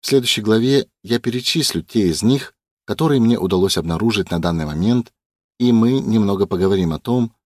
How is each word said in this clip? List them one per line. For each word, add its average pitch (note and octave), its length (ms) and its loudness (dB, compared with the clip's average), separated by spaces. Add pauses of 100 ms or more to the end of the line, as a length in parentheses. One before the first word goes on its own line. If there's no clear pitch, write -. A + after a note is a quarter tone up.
В - 60 -12
следующей B2 360 0
главе A2+ 460 2 (140)
я A#2 160 -2
перечислю B2 640 -4
те G2+ 260 0
из D2+ 140 -2
них, C3+ 320 0 (300)
которые C#3+ 360 0
мне A2+ 180 2
удалось F#2 400 0
обнаружить F2+ 520 -2
на E2+ 100 -2
данный E2 260 -2
момент, G#2 460 -2 (460)
и B2 140 2
мы A#2 280 2
немного G2+ 460 0
поговорим F#2 460 0
о D2+ 60 -6
том A#2+ 360 -4 (120)